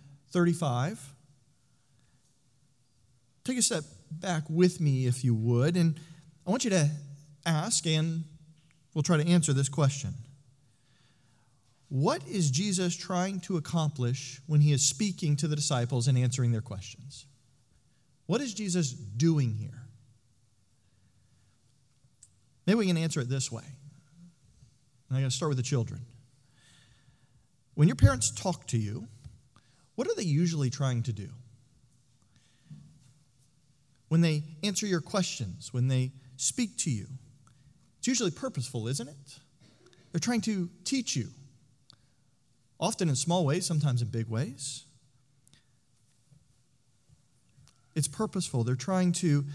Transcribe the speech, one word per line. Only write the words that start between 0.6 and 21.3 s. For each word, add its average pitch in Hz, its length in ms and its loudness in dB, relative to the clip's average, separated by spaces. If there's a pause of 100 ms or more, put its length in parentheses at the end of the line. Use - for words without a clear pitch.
take 254 120 -2
a 233 40 0
step 160 240 0 (260)
back 160 380 -4
with 175 320 4
me, 135 240 2
if 123 180 0
you 123 100 4
would, 120 440 2
and 165 200 4 (480)
I - 40 -2
want 254 160 0
you 214 60 0
to 165 200 4 (540)
ask, 170 420 0
and 160 380 0 (680)
we'll 156 100 0
try 175 120 2
to 151 100 2
answer 170 280 4
this 135 160 2
question. 131 440 0 (1700)
What 170 400 0
is 165 240 0
Jesus 180 460 0
trying 185 440 -2
to 190 140 -4
accomplish 147 880 -2
when 151 140 4
he 147 140 8
is 135 120 2
speaking 175 520 0
to 151 100 0
the 151 80 -2
disciples 127 540 0
and 131 80 4
answering 123 340 2
their 110 100 0
questions? - 680 -14 (1000)
What 220 160 0
is 247 120 -6
Jesus 180 380 -2
doing 120 640 0
here? - 280 -8 (2750)